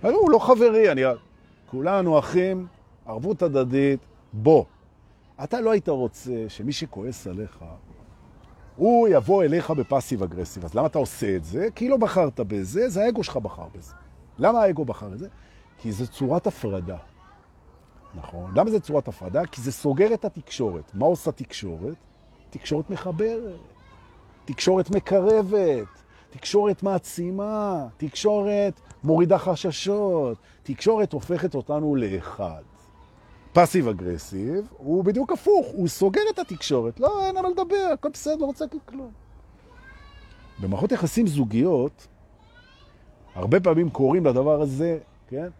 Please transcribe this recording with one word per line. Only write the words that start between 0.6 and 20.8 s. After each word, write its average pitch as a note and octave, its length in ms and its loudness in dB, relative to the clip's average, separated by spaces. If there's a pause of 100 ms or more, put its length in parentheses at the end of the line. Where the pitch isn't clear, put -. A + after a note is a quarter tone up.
אני... C3 100 2 (680)
כולנו E3 480 2
אחים, F3+ 480 0 (400)
ערבות C#3+ 360 -4
הדדית, C#3 580 2 (320)
בוא. A2+ 320 6 (800)
אתה A#3+ 160 -4
לא A3 100 2
היית G#3 180 2
רוצה B2 600 -4
שמי A#2 240 -8
שכועס A#2+ 540 -10
עליך, G2 380 -12 (1120)
הוא A3+ 320 4
יבוא F3 360 4
אליך D#3 260 0
בפאסיב C3 520 -2
אגרסיב. F2 420 -8
אז D#2+ 100 -12
למה A#2+ 120 2
אתה - 120 -2
עושה A2 380 -2
את D#2+ 80 -6
זה? B2 300 -4
כי A#3+ 140 -4
לא C4+ 80 2
בחרת F#3 440 0
בזה, G#2+ 480 -2
זה G3 160 0
האגו A3+ 200 -2
שלך - 120 -8
בחר G2 380 -8
בזה. - 180 -20 (460)
למה A3+ 240 4
האגו D#3+ 220 2
בחר G#2 280 -10
את G#2 60 -12
זה? F#3+ 100 -14 (500)
כי A2 140 -8
זה A2+ 140 -4
צורת C#3+ 400 -2
הפרדה. F#2+ 500 -6 (1160)
נכון. F2 420 -14
למה F#3+ 140 4
זה G#3+ 100 0
צורת D3 280 -2
הפרדה? A#2 380 -4
כי - 140 -16
זה B2 120 -6
סוגר E3 420 2
את A3 100 -6
התקשורת. G2+ 680 -6